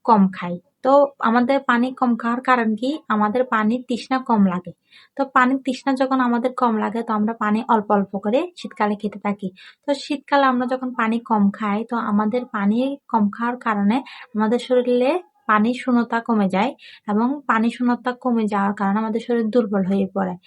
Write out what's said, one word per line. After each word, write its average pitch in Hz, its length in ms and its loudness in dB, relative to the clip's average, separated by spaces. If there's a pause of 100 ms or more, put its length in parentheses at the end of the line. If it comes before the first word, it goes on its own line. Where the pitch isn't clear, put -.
কম 214 140 6 (140)
খাই। 175 180 -8 (300)
তো 254 80 4 (360)
আমাদের 247 300 2 (100)
পানি 240 200 2 (120)
কম 240 200 2
খাওয়ার 233 280 -4
কারণ 240 200 2 (120)
কি? 254 100 -2 (240)
আমাদের 214 280 0 (100)
পানির 226 360 0
তৃষ্ণা 262 300 -4 (100)
কম 220 140 4 (100)
লাগে। 180 200 -8 (440)
তো 277 60 -2 (120)
পানির 262 300 2
তৃষ্ণা 269 360 -4
যখন 262 180 0 (100)
আমাদের 240 220 0 (100)
কম 233 140 2 (100)
লাগে, 214 220 -4
তো 233 120 -4
আমরা 214 140 0 (100)
পানি 214 180 2 (120)
অল্প 214 240 0
অল্প 196 160 0 (120)
করে 226 160 0 (180)
শীতকালে 208 420 -4
খেতে 208 260 -6
থাকি। 202 220 -6 (360)
তো 285 60 -4 (140)
শীতকালে 277 480 0
আমরা 247 200 -2
যখন 262 160 -6 (120)
পানি 220 160 0 (140)
কম 208 140 4 (140)
খাই, 208 200 -2 (120)
তো 240 60 -4 (140)
আমাদের 214 320 0 (120)
পানি 208 240 0 (340)
কম 214 120 2 (100)
খাওয়ার 240 220 -4 (100)
কারণে 208 300 2 (380)
আমাদের 220 340 0
শরীরে 247 440 2 (380)
পানির 214 320 4
শূন্যতা 233 360 0 (100)
কমে 208 260 2
যায় 220 180 0 (400)
এবং 220 160 2 (220)
পানি 226 260 2
শূন্যতা 240 340 -2 (140)
কমে 233 280 0
যাওয়ার 202 260 0
কারণে 196 240 0
আমাদের 220 240 -4
শরীর 233 280 0
দুর্বল 208 360 2
হয়ে 196 240 0
পড়ে। 185 200 -2 (120)